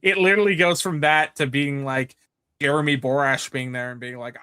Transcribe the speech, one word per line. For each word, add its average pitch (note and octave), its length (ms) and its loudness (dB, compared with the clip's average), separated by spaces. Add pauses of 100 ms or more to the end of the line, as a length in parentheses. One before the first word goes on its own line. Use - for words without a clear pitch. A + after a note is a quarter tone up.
It F#3+ 160 2
literally G3 380 4
goes F3 260 2
from E3 200 -2
that D3+ 340 2
to D3 120 -2
being, C#3 380 -2
like, C3 300 -4 (460)
Jeremy D3 360 2
Borash C3+ 540 0
being B2+ 220 -6
there B2 180 -8
and B2 80 -14
being B2 180 -12
like, B2 260 -14